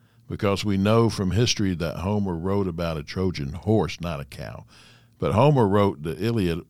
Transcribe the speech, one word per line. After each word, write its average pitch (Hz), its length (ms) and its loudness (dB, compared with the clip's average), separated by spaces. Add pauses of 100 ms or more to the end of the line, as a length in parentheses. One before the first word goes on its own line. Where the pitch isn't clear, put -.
(280)
Because 98 380 -2
we 101 100 0
know 107 360 4
from 95 200 -2
history 98 440 0
that 80 220 -4
Homer 98 380 -2
wrote 95 320 -2
about 82 300 -4
a 73 60 -8
Trojan 76 500 -4
horse, 90 480 0
not 82 180 -6
a 69 60 -10
cow. - 400 -14 (540)
But 76 140 0
Homer 127 340 6
wrote 98 340 2
the 80 180 -6
Iliad 92 500 0